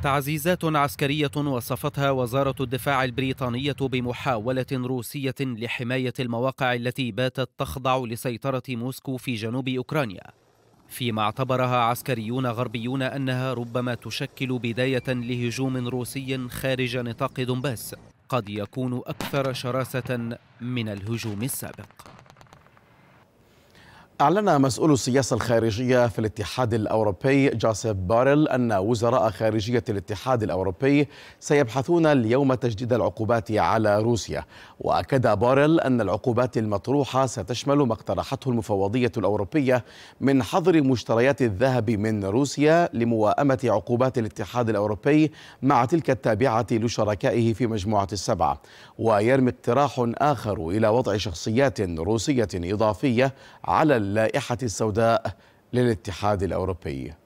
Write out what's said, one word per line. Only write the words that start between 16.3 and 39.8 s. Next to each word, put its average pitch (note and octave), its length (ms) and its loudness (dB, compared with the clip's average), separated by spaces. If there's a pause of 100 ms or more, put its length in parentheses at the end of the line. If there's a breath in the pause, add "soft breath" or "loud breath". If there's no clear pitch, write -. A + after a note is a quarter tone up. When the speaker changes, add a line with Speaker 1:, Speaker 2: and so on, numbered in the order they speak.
Speaker 1:
خارج B2+ 480 -2
نطاق B2 440 -4
دونباس B2+ 540 -4 (340)
قد A2+ 200 -2
يكون B2 560 -6
أكثر C#3 480 -4
شراسة B2 840 -4 (240)
من A#2 280 -4
الهجوم G#2 540 -6
السابق. - 420 -8 (2250 soft breath)
Speaker 2:
أعلن E3 400 4
مسؤول C#3 300 4
السياسة B2+ 440 2
الخارجية A#2 720 2
في A2+ 120 -4
الاتحاد G#2+ 540 -2
الأوروبي A2+ 760 2
جوزيف A2+ 460 0
بوريل B2+ 520 4
أن B2 260 2
وزراء A2+ 560 2
خارجية A2 600 0
الاتحاد A2 540 -2
الأوروبي G2 640 0 (320 loud breath)
سيبحثون C#3+ 680 2
اليوم C3 480 4
تجديد A#2 400 -2
العقوبات A2 580 0
على G#2 500 2
روسيا. A2 440 -2 (340 loud breath)
وأكد G#2 600 2
بوريل C#3 400 4
أن B2+ 220 0
العقوبات A2+ 560 0
المطروحة A#2+ 680 0
ستشمل B2+ 500 -2
ما C3+ 180 2
اقترحته G#2 580 -4
المفوضية A2 640 0
الأوروبية A2 680 0 (360 loud breath)